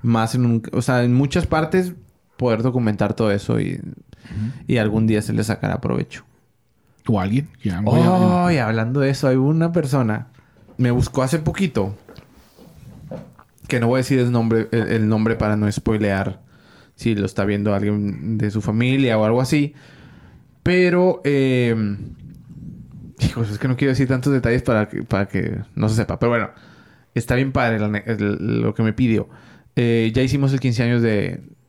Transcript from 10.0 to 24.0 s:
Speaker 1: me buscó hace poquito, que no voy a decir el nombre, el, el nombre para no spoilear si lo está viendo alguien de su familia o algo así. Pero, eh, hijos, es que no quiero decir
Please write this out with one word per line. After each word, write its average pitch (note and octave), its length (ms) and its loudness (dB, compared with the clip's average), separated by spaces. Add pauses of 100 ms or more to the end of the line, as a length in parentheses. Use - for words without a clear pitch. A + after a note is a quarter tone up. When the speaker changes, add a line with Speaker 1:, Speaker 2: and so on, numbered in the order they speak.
Speaker 1:
me B2 120 4
buscó B2 320 0
hace D#3 160 0
poquito, D3+ 560 -2 (1700)
que B2+ 140 -2
no A#2 80 2
voy B2+ 100 2
a - 0 -
decir C3 200 0
el B2 140 2
nombre, A2+ 400 2
el, A#2 200 0
el A2 160 2
nombre A2 280 2
para G#2+ 200 0
no G#2 140 0
spoilear G2+ 680 -2 (540)
si A#2 200 -2
lo G2+ 120 -2
está G2 180 -4
viendo G2+ 300 0
alguien G#2 640 -4
de G#2 120 -2
su G#2+ 100 -2
familia A#2+ 580 0
o G#2+ 60 2
algo A2+ 160 2
así. D3 340 0 (880)
Pero, F3+ 600 2
eh, C3 500 2 (1500)
hijos, A2+ 300 0
es G#2 80 -6
que C#3 100 -2
no B2 80 0
quiero C3+ 160 2
decir B2+ 160 0